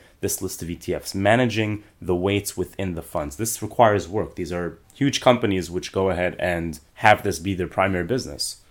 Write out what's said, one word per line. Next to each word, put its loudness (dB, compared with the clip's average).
this -2
list -8
of -6
E -6
T -4
Fs, -8
managing 2
the 0
weights 0
within -4
the -8
funds. -6
This -6
requires 4
work. -4
These -6
are -6
huge 0
companies 2
which -6
go 2
ahead 0
and -2
have 6
this -2
be -4
their -2
primary 0
business. -4